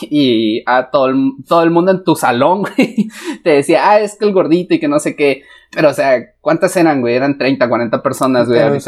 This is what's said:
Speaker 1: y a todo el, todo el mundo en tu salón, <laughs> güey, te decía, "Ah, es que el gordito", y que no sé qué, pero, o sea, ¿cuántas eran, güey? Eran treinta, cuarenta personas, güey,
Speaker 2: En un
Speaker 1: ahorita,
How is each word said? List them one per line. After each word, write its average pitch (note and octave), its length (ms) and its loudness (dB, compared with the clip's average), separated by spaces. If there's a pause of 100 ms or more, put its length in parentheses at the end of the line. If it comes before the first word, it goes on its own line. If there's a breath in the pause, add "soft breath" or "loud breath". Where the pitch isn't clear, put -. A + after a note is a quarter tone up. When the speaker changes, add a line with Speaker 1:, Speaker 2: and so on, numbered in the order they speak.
Speaker 1:
y A2+ 560 0
a B2+ 240 0
todo C#3 200 0
el, C3+ 240 0 (140)
todo E3+ 140 2
el E3 100 2
mundo E3+ 200 2
en F#3 120 0
tu D#3+ 120 2
salón, C#3+ 460 0
<laughs> - 160 -8
güey, A3 300 0 (360 loud breath)
te F3 80 0
decía, C#3+ 300 2 (100)
"Ah, G#3+ 80 4
es G#3 180 -6
que G#3+ 80 -4
el G#3 80 0
gordito", F3+ 400 0
y E3 60 0
que D#3+ 80 -4
no D3 120 0
sé D3+ 160 -6
qué, C#3 280 -2 (280 loud breath)
pero, D#3+ 180 2
o C3+ 40 -6
sea, C#3 260 0 (220)
¿cuántas E3 360 -2
eran, D#3+ 240 2
güey? A#2+ 140 0
Eran C#3 220 0
treinta, B2+ 320 0
cuarenta A#2 320 -2
personas, C3 460 0
güey, A#2 120 2
Speaker 2:
En A#2 80 4
un - 40 2
Speaker 1:
ahorita, C#3 160 -4